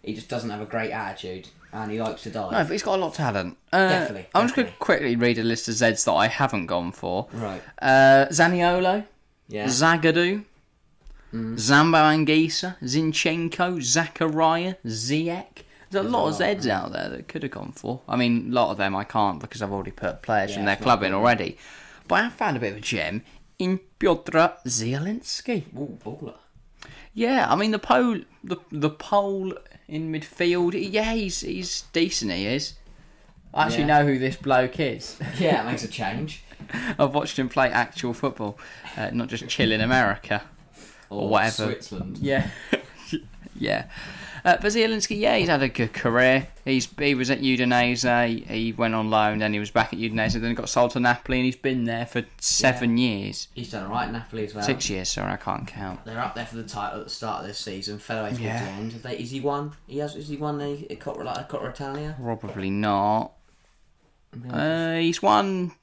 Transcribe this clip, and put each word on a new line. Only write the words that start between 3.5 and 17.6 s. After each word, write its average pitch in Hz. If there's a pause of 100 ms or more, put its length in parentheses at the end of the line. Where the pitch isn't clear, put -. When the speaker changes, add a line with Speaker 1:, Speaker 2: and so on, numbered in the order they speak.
Speaker 2:
Uh, 190
Speaker 1:
Definitely, 151
Speaker 2:
I'm 202
just 240
gonna 240
Speaker 1:
definitely. -
Speaker 2:
quickly 135
read 120
a 113
list 113
of 113
Zeds 110
that 110
I 98
haven't 113
gone 87
for. 95
Speaker 1:
Right. 101 (180)
Speaker 2:
Uh, 135
Zaniolo, 175 (440)
Speaker 1:
Yeah. 107
Speaker 2:
Zagadou, 165 (920)
Speaker 1:
Mm. 113
Speaker 2:
Zambo 147
Anguissa, 156
Zinchenko, 165
Zakaria, 160
Ziyech. 147 (260)
There's 196
a -
Speaker 1:
There's -
Speaker 2:
lot 220
Speaker 1:
a -
Speaker 2:
of -
Speaker 1:
lot, - (100)
Speaker 2:
Zeds 151
Speaker 1:
yeah. 95
Speaker 2:
out -
there -
that -
could 147
have 135
gone -